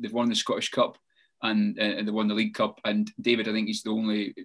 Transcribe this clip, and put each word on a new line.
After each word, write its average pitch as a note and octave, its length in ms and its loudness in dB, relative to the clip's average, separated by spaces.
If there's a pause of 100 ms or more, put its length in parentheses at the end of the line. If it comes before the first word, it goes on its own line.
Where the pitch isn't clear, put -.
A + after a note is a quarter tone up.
they've A2 120 -6
won A#2+ 160 2
the A2 60 0
Scottish - 340 -2
Cup - 280 0 (460)
and, G#2+ 360 2
uh, G#2+ 40 2
and G#2 240 0
they G#2 40 -2
won G#2+ 160 2
the G#2 60 2
League G#2+ 200 0
Cup. - 320 0
And G#2+ 260 0 (100)
David, A2+ 260 2
I A2 60 -2
think A2 140 0
he's G#2+ 160 -4
the A2 80 -2
only G#2+ 420 0 (120)